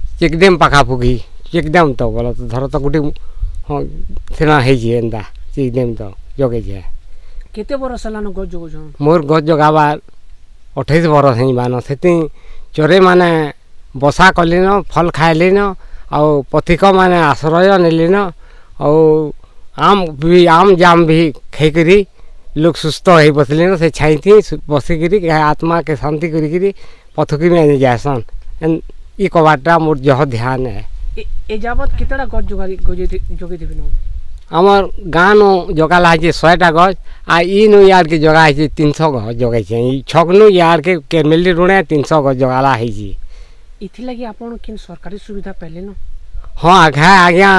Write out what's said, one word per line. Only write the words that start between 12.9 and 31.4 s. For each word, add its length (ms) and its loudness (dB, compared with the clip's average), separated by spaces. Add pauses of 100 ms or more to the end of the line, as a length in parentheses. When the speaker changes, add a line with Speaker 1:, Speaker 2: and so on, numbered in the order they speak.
Speaker 1:
ବସା 300 2 (100)
କଲେନ, 320 2 (240)
ଫଲ 180 0
ଖାଇଲେନ, 480 2 (560)
ଆଉ 140 2 (240)
ପଥିକମାନେ 640 2 (120)
ଆଶ୍ରୟ 520 2
ନେଲେନ, 340 2 (680)
ଆଉ 140 2 (800)
ଆମ୍ 220 2 (180)
ବି, 260 4
ଆମ୍ 300 6
ଜାମ୍ 320 4
ବି 100 2 (320)
ଖାଇକରି 480 2 (640)
ଲୋକ 160 2
ସୁସ୍ଥ 300 -8 (120)
ହେଇ 120 6
ବସିଲେନ। 480 0
ସେ 120 0
ଛାଇଥି 400 0 (120)
ସୁ-, 260 -10
ବସିକିରି 540 -2
ଗାଏ 280 0
ଆତ୍ମାକେ 460 -2
ଶାନ୍ତି 320 -4
କରିକିରି 400 -2 (460)
ପଥୁକିମାନେ 640 2
ଯାଏସନ୍। 440 -2 (380)
ଏନ୍-, 220 -4 (380)
ଇ 80 0
କବାଟଟା 500 2
ମୋର 220 0
ଜହ 200 2 (140)
ଧ୍ୟାନ 280 -4 (120)
ହେ। 80 -6 (360)
Speaker 2:
ଏ, 40 -6 (280)